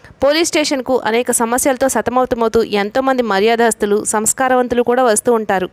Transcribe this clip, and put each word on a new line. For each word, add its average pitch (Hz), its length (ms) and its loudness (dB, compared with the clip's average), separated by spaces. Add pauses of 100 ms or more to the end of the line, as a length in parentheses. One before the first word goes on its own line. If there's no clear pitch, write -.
(240)
పోలీస్ 302 240 2
స్టేషన్కు 277 520 -2
అనేక 233 320 -2
సమస్యలతో 254 560 0
సతమతమవుతూ 233 760 0
ఎంతోమంది 247 580 -2
మర్యాదస్తులు, 214 840 0
సంస్కారవంతులు 247 760 0
కూడా 247 220 0
వస్తూ 240 300 2
ఉంటారు. 202 400 -2